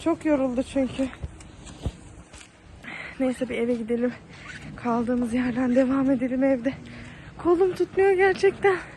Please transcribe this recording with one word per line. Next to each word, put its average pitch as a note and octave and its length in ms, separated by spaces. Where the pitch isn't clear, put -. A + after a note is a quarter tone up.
Çok E4 200
yoruldu C4 380
çünkü. C4 460
Neyse, B3+ 280
bir A#3 100
eve A#3 160
gidelim. A#3 380
Kaldığımız A#3+ 580
yerden B3 400
devam C4 360
edelim B3+ 340
evde. C4+ 280
Kolum F4 360
tutmuyor F#4+ 360
gerçekten. F#4+ 680